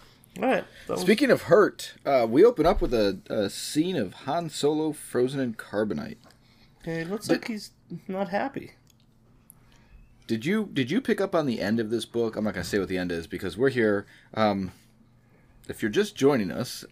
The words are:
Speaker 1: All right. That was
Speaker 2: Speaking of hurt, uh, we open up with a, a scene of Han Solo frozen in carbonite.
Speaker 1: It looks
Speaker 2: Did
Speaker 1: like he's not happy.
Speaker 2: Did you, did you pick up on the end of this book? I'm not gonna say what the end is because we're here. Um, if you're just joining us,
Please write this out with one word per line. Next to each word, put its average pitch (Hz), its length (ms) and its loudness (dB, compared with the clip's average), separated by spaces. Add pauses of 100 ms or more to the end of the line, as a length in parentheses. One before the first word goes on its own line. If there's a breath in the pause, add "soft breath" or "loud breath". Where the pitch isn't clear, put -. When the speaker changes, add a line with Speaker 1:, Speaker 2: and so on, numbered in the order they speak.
(420 loud breath)
Speaker 1:
All 254 60 0
right. 240 160 0 (240 loud breath)
That - 60 -6
was - 60 -4
Speaker 2:
Speaking 214 300 4
of 147 120 2
hurt, 175 520 2 (100)
uh, 127 240 2
we 131 160 8
open 160 220 6
up 185 160 4
with 120 100 0
a, 101 260 2 (120)
a 104 180 0
scene 170 480 -2
of 101 160 -4
Han 160 380 -4
Solo 156 420 0
frozen 135 480 -2
in 120 140 -2
carbonite. 101 600 -4 (680 soft breath)
Speaker 1:
It 165 240 -6
looks 214 200 -6
Speaker 2:
Did - 120 2
Speaker 1:
like - 80 -10
he's 214 220 -8 (360)
not 190 220 -4
happy. 214 440 -6 (1500 soft breath)
Speaker 2:
Did 113 180 -2
you, 202 260 0
did 131 200 -2
you 226 100 0
pick 226 200 0
up 190 140 -2
on 156 120 0
the 117 160 -2
end 110 180 0
of 107 80 -4
this 110 160 -2
book? 113 320 -2
I'm 107 80 -2
not 101 100 0
gonna 87 100 -4
say 107 140 0
what 90 100 0
the 92 100 -2
end 90 140 -2
is 85 140 -4
because 87 300 -8
we're 131 140 2
here. 107 340 2 (300 soft breath)
Um, 101 380 0 (960 soft breath)
if - 140 -12
you're 113 100 0
just 196 240 -2
joining 131 360 2
us, - 420 -8